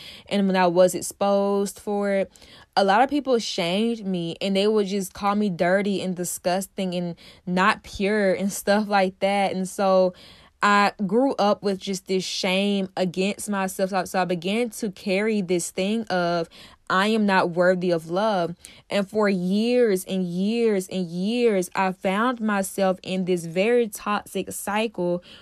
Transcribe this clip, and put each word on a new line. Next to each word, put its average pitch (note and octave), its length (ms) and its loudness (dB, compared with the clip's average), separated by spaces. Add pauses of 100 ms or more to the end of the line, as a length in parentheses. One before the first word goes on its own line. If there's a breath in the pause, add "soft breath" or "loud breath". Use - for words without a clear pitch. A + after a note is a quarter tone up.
(300 loud breath)
and G3 160 2
when F#3+ 100 2
I F3+ 120 4
was F3+ 260 6
exposed G3+ 840 -2
for G3+ 340 -4
it, F#3+ 200 -2 (420 loud breath)
a G3+ 80 2
lot G3 200 4
of C4+ 80 2
people C4 280 0
shamed G#3 680 -2
me E3+ 340 -4
and G3 160 0
they G3 100 2
would G#3+ 200 2
just F#3+ 260 -4
call G3+ 220 -2
me G#3 160 0
dirty F#3 500 2
and F3+ 160 -4
disgusting F3+ 800 -4
and F3 200 -4 (320 loud breath)
not F#3 360 2
pure G3+ 500 0
and F#3+ 180 -2
stuff G3+ 380 0
like G3 300 0
that. G3 340 0
And F#3 160 -4
so F#3 460 2 (480 loud breath)
I G3+ 300 4 (140)
grew A#3+ 280 2
up G3+ 280 2
with G3 160 -2
just F#3+ 280 -8
this F#3 180 -2
shame G3 720 0
against F#3+ 540 -2
myself. F#3+ 400 -2
So, F#3+ 160 -2
so F#3+ 160 -2
I - 20 0
began F#3+ 460 -2
to G#3+ 220 -6
carry G#3 500 -2
this F3 300 -2
thing G#3 320 -2
of, E3+ 440 -2 (400 loud breath)
"I F#3+ 200 2
am A3 180 2
not F#3 240 2
worthy F3+ 400 2
of E3 180 -2
love." F3+ 460 0 (340 loud breath)
And G3 220 -2
for G#3+ 180 2
years G3+ 760 2
and F#3+ 180 -2
years G3 640 0
and F#3 180 -4
years, F#3+ 680 0
I F#3+ 160 0
found A3 500 -2
myself G3 640 0
in F#3 220 -4
this F3 200 0
very G#3+ 440 2
toxic G3+ 640 -6
cycle F#3+ 720 -4 (180 loud breath)